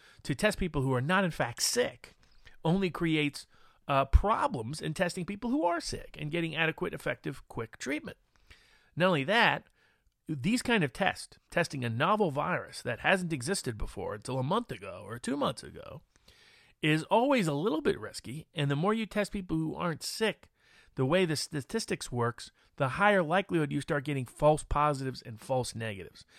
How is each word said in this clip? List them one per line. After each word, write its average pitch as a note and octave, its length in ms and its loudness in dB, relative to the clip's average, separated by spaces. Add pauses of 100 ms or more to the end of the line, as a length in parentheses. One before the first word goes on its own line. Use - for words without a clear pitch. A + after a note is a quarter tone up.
(220)
to - 120 -2
test G#3 220 2
people D#3+ 240 0
who C3 140 2
are B2 80 2
not, F#3 220 4
in F3 60 2
fact, A#2+ 300 -2
sick - 540 -2 (500)
only F#3 240 4
creates, D#3 580 0 (400)
uh, C#3 200 4
problems G3 720 2
in D#3 140 -4
testing F3 320 -2
people G#3 240 -4
who D4 140 0
are E4+ 180 0
sick - 360 -8
and - 120 -6
getting E3 260 -2
adequate, E3 380 -2
effective, - 540 -6
quick - 280 -10
treatment. D4+ 400 -6 (800)
Not F3 120 4
only D#3 160 2
that, F3+ 400 4 (640)
these D#3 360 0
kind A3+ 200 2
of C#3 120 0
tests, - 420 -2 (140)
testing D3+ 340 -2
a A#2+ 60 0
novel E3+ 400 2
virus D3 500 -4
that A#2+ 200 -6
hasn't F3+ 300 2
existed C3 460 -4
before F#2+ 380 -6
until B2 240 -6
a B2+ 40 0
month F#3+ 300 -2
ago F#2+ 340 -10
or A2 120 -10
two B3+ 180 -4
months C4 260 -2
ago, - 380 -14 (800)
is D#3 300 2
always A#3+ 360 6
a D3+ 60 2
little A3 300 0
bit - 180 2
risky. A#2 540 -10
And C#3+ 160 0
the C#3+ 60 2
more F#3 180 2
you A3+ 100 -2
test G#3 280 -4
people F3+ 260 -4
who D#3 160 -2
aren't D#3+ 280 -4
sick, - 460 -4 (460)
the C3 100 0
way F3 220 4
the D3+ 100 0
statistics - 720 -6
works, A#2+ 420 -4 (260)
the C3+ 120 0
higher F#3+ 320 4
likelihood E3 480 2
you C#3+ 120 -2
start C#3+ 240 -2
getting C#3 180 -2
false D3+ 400 4
positives C3+ 560 0
and A2 220 -14
false B2+ 320 0
negatives, G#2 500 -8 (140)